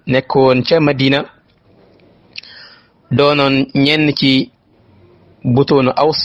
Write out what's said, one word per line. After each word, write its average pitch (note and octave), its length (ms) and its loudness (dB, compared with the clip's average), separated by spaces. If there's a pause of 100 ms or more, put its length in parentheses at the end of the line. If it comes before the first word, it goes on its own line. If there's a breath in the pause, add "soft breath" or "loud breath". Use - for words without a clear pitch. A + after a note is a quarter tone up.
nekkoon C3 580 0
ca E3 160 0
Madina, C#3 400 0 (1900 loud breath)
doonoon C#3 440 0 (200)
ñenn D3 300 0 (100)
ci C3+ 360 0 (920)
butoonu C3 520 0
Aws, D3+ 300 -2